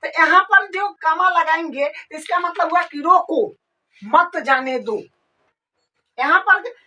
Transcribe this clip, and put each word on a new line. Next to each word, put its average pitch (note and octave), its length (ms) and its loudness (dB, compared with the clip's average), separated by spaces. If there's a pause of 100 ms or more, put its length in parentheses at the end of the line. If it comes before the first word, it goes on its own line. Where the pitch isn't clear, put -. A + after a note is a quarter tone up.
तो D#4+ 60 -8
यहाँ E4 340 4
पर G4 240 4
जो G4 220 -6 (140)
कमा F4+ 280 2
लगाएंगे, D#4+ 580 -2
तो - 280 -14
इसका F4 220 -4
मतलब F4 320 -2
हुआ F4 120 2
कि D4 180 -8
रोको E4 460 2 (560)
मत D#4+ 340 0
जाने C4 420 -2
दो। G#3+ 240 -6 (1160)
यहाँ D4+ 220 0
पर F#4+ 220 0 (240)